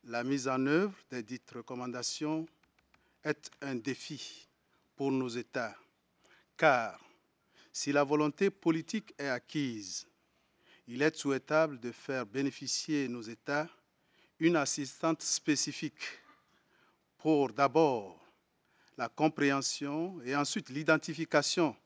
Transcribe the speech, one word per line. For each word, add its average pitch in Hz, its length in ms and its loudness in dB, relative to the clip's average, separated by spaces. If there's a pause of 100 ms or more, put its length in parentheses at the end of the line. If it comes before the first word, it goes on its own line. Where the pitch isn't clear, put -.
La 117 200 -4
mise 135 240 -2
en 131 200 0
œuvre 190 280 2 (140)
des 123 140 -8
dites 120 280 -12
recommandations 123 960 -6 (760)
est - 280 -4 (100)
un 135 140 -4
défi - 720 -8 (480)
pour 135 160 0
nos 131 160 0
États, 117 480 -6 (800)
car 120 420 4 (760)
si - 180 -4
la 143 140 6
volonté 151 440 2
politique 165 680 -2
est 143 100 -4
acquise, 123 800 -4 (800)
il 120 140 -4
est 156 140 4
souhaitable 147 640 2
de 120 120 -6
faire 131 340 -6
bénéficier 135 840 -2
nos 120 120 -6
États 143 460 -4 (720)
une 170 160 4
assistance 151 680 -2
spécifique - 800 -2 (1120)
pour 143 340 4
d'abord 127 680 2 (800)
la 120 120 -4
compréhension 147 1120 0
et 131 120 -4
ensuite - 340 -2
l'identification 151 1080 2 (100)